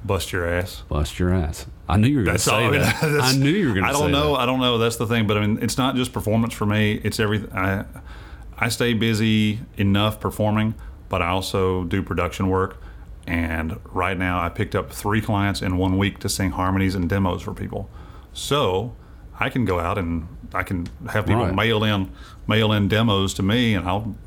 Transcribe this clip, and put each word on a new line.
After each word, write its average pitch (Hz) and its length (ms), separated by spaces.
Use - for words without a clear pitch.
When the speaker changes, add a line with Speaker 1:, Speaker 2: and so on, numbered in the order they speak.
Speaker 1:
Bust 98 280
your 90 140
ass. 87 420
Speaker 2:
Bust 78 300
your 90 160
ass. 78 320
I 87 80
knew 104 120
you 147 100
were 117 60
gonna - 100
Speaker 1:
That's - 100
Speaker 2:
say 127 220
Speaker 1:
all, 117 40
Speaker 2:
that. 143 300
Speaker 1:
<laughs> - 20
that's, 147 320
Speaker 2:
I - 20
knew 139 140
you 185 200
were 107 40
gonna 98 140
Speaker 1:
I 131 40
don't 143 100
Speaker 2:
say 147 100
Speaker 1:
know. 151 220
Speaker 2:
that. 131 60
Speaker 1:
I 120 60
don't 127 140
know. 123 180
That's 113 180
the 120 100
thing. 113 200
But 107 100
I 104 80
mean, 107 160
it's 110 160
not 131 200
just 123 160
performance 113 420
for - 100
me. 104 380
It's 104 160
everything. 104 340
I, 98 320
I 113 120
stay 120 260
busy 107 640
enough 101 440
performing, 107 540
but 90 140
I 85 60
also 92 540
do 92 220
production 90 440
work. 92 320
And 82 540
right 92 240
now, 90 240
I 85 80
picked 98 280
up - 160
three 107 280
clients 101 400
in 92 160
one 92 220
week 98 220
to - 80
sing 95 240
harmonies 92 420
and 90 140
demos 92 340
for 87 100
people. 101 380
So 117 640
I 110 100
can 127 140
go 90 160
out 87 180
and 85 300
I 92 80
can 90 240
have 107 160
people 117 200
Speaker 2:
Right. 92 80
Speaker 1:
mail 107 280
in, 104 280
mail 107 260
in 104 140
demos 101 480
to - 80
me, 113 320
and 87 140
I'll 98 260